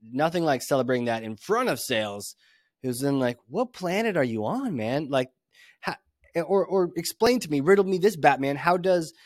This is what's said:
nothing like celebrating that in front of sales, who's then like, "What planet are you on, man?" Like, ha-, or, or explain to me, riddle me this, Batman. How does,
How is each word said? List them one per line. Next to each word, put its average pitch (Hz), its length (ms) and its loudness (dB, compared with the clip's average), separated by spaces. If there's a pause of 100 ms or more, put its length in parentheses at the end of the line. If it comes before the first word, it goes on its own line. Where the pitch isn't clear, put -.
nothing 151 420 -2
like 139 160 0
celebrating 127 460 0
that 113 160 -2
in 110 140 -8
front 220 320 -2
of 139 120 -2
sales, 104 560 -4 (440)
who's 123 200 -4
then 139 180 0
like, 123 200 -2 (100)
"What 226 240 -4
planet 185 440 -2
are 151 60 2
you 113 220 -2
on, 214 320 -4
man?" 127 320 -2
Like, 135 220 -2 (500)
ha-, - 180 -6 (380)
or, 170 280 2
or 180 300 0
explain 240 460 2
to 165 100 -8
me, 147 100 2
riddle 190 240 6
me 185 140 0
this, 196 160 2
Batman. 139 400 2
How 156 220 0
does, 180 360 0 (140)